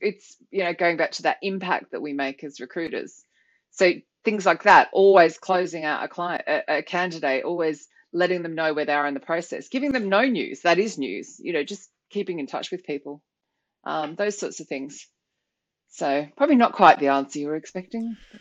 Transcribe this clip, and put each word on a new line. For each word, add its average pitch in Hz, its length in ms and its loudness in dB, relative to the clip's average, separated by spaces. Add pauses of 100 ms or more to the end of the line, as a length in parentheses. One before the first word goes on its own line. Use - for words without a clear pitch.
it's, - 360 -6 (120)
you 190 140 -2
know, 175 100 -2
going 170 240 0
back 156 140 0
to - 120 -12
that - 200 0
impact 190 480 -4
that - 100 -8
we 147 120 -8
make 139 300 -6
as 143 160 -14
recruiters. 123 640 -10 (460)
So 180 220 2 (340)
things 214 200 -2
like 170 180 2
that, 185 280 8
always 196 460 6
closing 175 460 -2
out 151 200 -2
a 151 40 -6
client, 175 400 -6
a, 151 300 -2
a 143 40 -4
candidate, 160 640 -4
always 160 440 -4 (240)
letting 180 300 0
them 165 140 -8
know 160 180 0
where 147 120 -2
they 147 80 0
are 147 120 0
in 143 80 -4
the 135 60 -6
process, - 480 -6
giving 269 240 -4
them 233 180 -4
no 196 140 4
news. 196 380 -2
That 175 180 4
is 214 180 -2
news, 104 420 -8
you 170 140 -8
know, 147 100 -2
just - 260 -14 (200)
keeping 185 300 -6
in 135 80 -8
touch - 240 -8
with 180 120 -10
people, 143 380 -10 (640)
um, 151 320 -6
those 208 220 -4
sorts 160 240 -10
of 151 60 -18
things. 139 400 -12 (840)
So 147 360 -4 (100)
probably 294 180 4
not 240 180 4
quite 160 260 8
the 143 100 0
answer 139 300 0
you 143 80 -6
were 151 80 -4
expecting. 208 600 -10 (260)